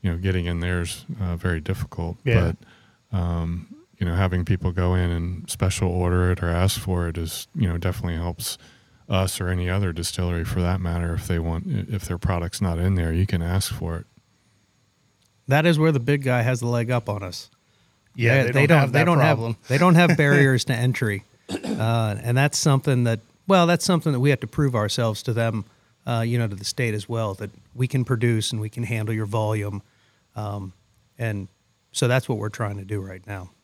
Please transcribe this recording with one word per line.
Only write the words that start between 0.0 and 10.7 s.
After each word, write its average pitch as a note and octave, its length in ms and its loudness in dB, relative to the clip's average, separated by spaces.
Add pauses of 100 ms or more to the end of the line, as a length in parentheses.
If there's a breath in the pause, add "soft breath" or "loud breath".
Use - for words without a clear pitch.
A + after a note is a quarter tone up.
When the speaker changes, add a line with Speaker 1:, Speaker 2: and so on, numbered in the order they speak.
Speaker 1:
you F#2 80 0
know, E2+ 80 -2
getting F2+ 280 0
in E2+ 140 -2
there F2 220 0
is, - 220 -8 (160)
uh, F2+ 160 -2
very E2+ 240 -2
difficult. F2 640 -6
Speaker 2:
Yeah. F2+ 280 2 (580 soft breath)
Speaker 1:
But, G#2 80 -2
um, E2+ 480 -2 (320)
you - 80 -2
know, E2+ 80 0
having F2+ 300 2
people F#2 280 0
go F2+ 220 2
in F2+ 160 2
and E2+ 380 -4
special F#2+ 420 0
order F2+ 420 2
it F2 100 -2
or E2+ 60 0
ask F2 320 2
for F2 280 -2
it E2 100 -6
is, E2 360 -8
you - 140 0
know, F2 100 -2
definitely F2+ 380 -4
helps E2+ 400 -6 (520 soft breath)
us F#2+ 320 -2
or F2+ 80 -2
any F2+ 220 -2
other F#2+ 220 0
distillery E2+ 520 -4
for F#2 160 -2
that F2+ 200 0